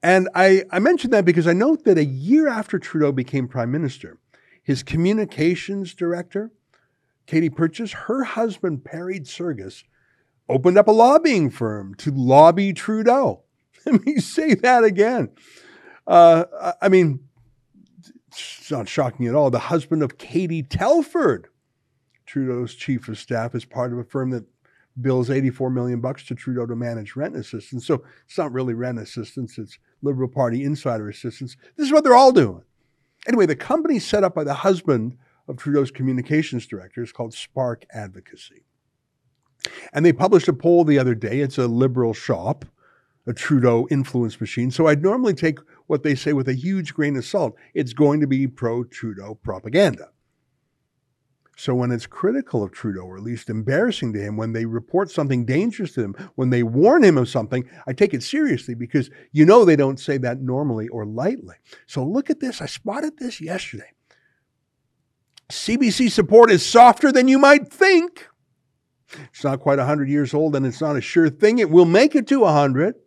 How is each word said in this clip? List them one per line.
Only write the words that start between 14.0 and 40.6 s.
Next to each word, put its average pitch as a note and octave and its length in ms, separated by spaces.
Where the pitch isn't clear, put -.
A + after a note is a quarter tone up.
me D4 120
say D#4 360
that A#3+ 300
again. G#3+ 460
Uh, E3+ 380
I, F3 120
I G3 60
mean, E3+ 320
it's - 420
not A#2+ 180
shocking B2+ 380
at A#2 80
all. C#3+ 160
The A#2+ 80
husband D#3 460
of - 160
Katie E3 420
Telford, A#3+ 840
Trudeau's B2 500
chief B2+ 320
of A2 100
staff, A#2+ 380
is - 100
part B2 260
of A#2+ 60
a A#2+ 60
firm C3 260
that A#2+ 160
bills B2+ 300
eighty-four C3 400
million B2 280
bucks B2+ 260
to B2 100
Trudeau B2 320
to A#2 80
manage A#2 400
rent C#3+ 200
assistance. A#2+ 520
So C#3+ 160
it's - 140
not D3+ 160
really B2+ 220
rent A#2+ 240
assistance, A2 580
it's G#2+ 220
Liberal C3 260
Party B2+ 340
insider B2 460
assistance. B2 480
This D4 120
is C4 40
what D4+ 120
they're C4+ 100
all C4 180
doing. A2 300
Anyway, A3+ 200
the D#3 80
company D#4 420
set G#3 260
up E3 120
by D#3 80
the C#3+ 100
husband C3+ 640
of C3 100
Trudeau's C#3 320
communications C3 800
director G2 340
is A#2 100
called A2+ 220
Spark - 600
Advocacy. - 720
And D3+ 140
they E3+ 80
published F#3 340
a E3+ 60
poll E3+ 300